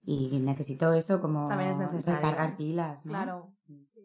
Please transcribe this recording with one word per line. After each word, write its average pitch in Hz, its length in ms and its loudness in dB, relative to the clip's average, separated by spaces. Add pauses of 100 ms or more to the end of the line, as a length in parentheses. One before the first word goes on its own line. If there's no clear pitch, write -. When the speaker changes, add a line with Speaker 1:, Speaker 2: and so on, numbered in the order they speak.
Speaker 1:
y 135 360 0
necesito 139 540 2
eso 180 260 2
como 151 260 0
Speaker 2:
También 185 240 0
es - 80 0
necesario. 160 380 0 (120)
Speaker 1:
recargar 151 280 0
pilas, 156 500 -4
¿no? 151 60 -8
Speaker 2:
Claro. 185 400 -6 (160)
Speaker 1:
Mm. 143 180 -20
Speaker 2:
Sí. 226 180 -20